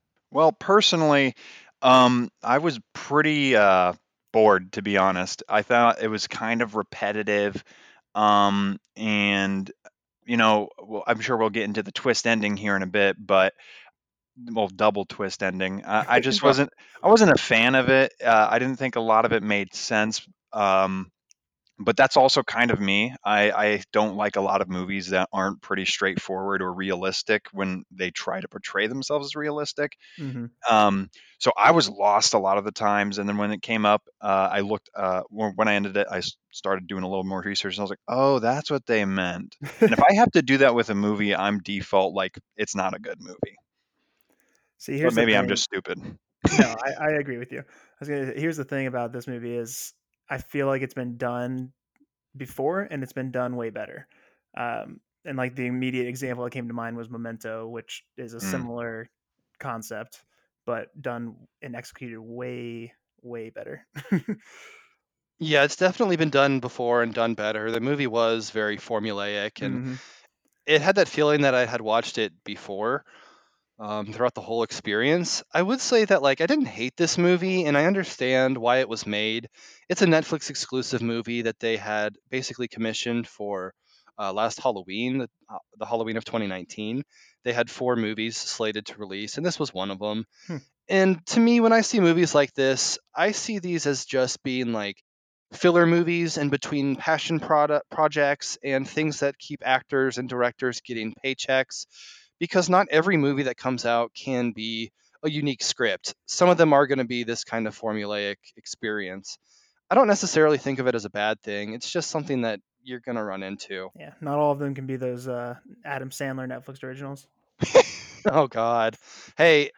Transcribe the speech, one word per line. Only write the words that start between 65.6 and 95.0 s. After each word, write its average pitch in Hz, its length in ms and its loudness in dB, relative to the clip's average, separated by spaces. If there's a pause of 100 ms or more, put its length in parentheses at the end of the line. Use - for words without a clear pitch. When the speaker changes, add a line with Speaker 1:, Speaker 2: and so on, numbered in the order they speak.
Speaker 2:
it's 147 120 -2
definitely 185 400 2
been 156 140 2
done 139 300 4
before 120 420 0
and 117 100 -2
done 117 220 0
better. 107 360 -4
The 117 100 -2
movie 139 260 -2
was 113 420 0
very 107 300 -4
formulaic, 104 800 -6
and 131 160 -6
Speaker 3:
Mm-hmm. 127 180 -8 (720)
Speaker 2:
it 147 160 4
had 190 140 2
that 190 140 4
feeling 151 340 2
that 135 120 4
I 123 120 2
had 117 160 -6
watched 110 340 -2
it 107 160 -4 (100)
before, 107 600 -8 (760)
um, 107 360 -8
throughout 120 180 0
the - 80 -12
whole 117 220 -4
experience. 127 800 -2 (100)
I 160 80 2
would 226 220 -2
say 220 240 2
that, 175 160 2
like, 139 180 2
I 165 60 0
didn't 285 220 2
hate 120 280 -8
this 170 220 0
movie, 180 480 2
and 143 100 2
I 147 80 4
understand 131 720 0
why 120 220 0
it 127 100 0
was 110 180 -8
made. 110 440 -4 (400)
It's 180 100 -2
a 202 60 4
Netflix 160 420 2
exclusive 127 540 -4
movie 117 400 -4
that 113 180 -4
they 113 160 -2
had 104 400 -4 (140)
basically 127 380 -6
commissioned 113 600 -4
for, 98 460 -10 (440)
uh, 98 140 -6
last 107 300 -2
Halloween, 110 560 -4
the, 120 100 -6 (220)
uh, 101 80 -14 (180)
the 107 80 -8
Halloween 113 320 -4
of 113 80 -8
twenty 110 220 -4
nineteen. 107 560 -8 (420)
They 123 80 -2
had 117 160 0
four 123 260 -2
movies 110 440 -4
slated 107 480 -6
to - 120 -16
release, 101 380 -10
and 151 80 -6
this 175 160 -2
was 143 140 -6
one 95 160 -4
of 98 120 -10
'em. 107 220 -4 (220)
Speaker 3:
Hmm. 170 100 -8 (320)
Speaker 2:
And 190 380 2
to - 140 2
me, 233 200 6
when 226 140 6
I 226 80 4
see 220 180 0
movies 165 340 4
like 143 200 4
this, 135 440 0 (160)
I 190 180 0
see 208 260 -6
these 170 280 -4
as 135 200 -2
just 127 360 -2
being, 127 300 -4
like, 101 300 -6 (500)